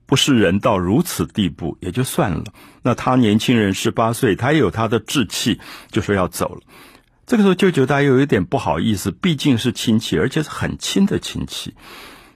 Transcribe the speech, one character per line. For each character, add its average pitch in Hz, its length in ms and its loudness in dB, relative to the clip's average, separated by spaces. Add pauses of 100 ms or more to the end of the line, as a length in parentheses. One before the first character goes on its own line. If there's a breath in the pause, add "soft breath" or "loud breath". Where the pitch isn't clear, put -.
不 139 80 -2
是 135 200 2
人 98 240 4
到 107 200 2
如 101 240 2
此 - 240 -6
地 95 220 -2
步， 80 320 -8
也 92 100 -8
就 127 120 -2
算 127 280 -2
了。 76 120 -6 (380 loud breath)
那 120 140 2
他 131 200 0
年 110 240 4
轻 120 200 2
人 98 140 2
十 110 180 -2
八 113 220 0
岁， 107 220 0
他 135 180 0
也 160 60 2
有 101 120 2
他 113 160 -2
的 113 120 0
志 117 260 -2
气， - 340 -2 (320 loud breath)
就 104 100 -2
说 101 140 0
要 92 120 0
走 - 280 -6
了。 - 60 -16 (640 loud breath)
这 240 120 0
个 208 60 6
时 196 40 6
候 180 80 4
舅 185 160 2
舅 131 160 2
他 143 160 2
又 139 100 4
有 131 80 4
一 143 60 2
点 98 180 2
不 131 140 -2
好 80 200 -2
意 104 160 0
思， 92 160 -4
毕 165 240 0
竟 131 220 2
是 117 140 -2
亲 107 260 0
戚， 82 220 -2
而 113 100 0
且 156 140 -2
是 - 60 -14
很 - 280 -6
亲 196 300 0
的 - 100 0
亲 - 300 -8
戚。 - 260 -12 (640 loud breath)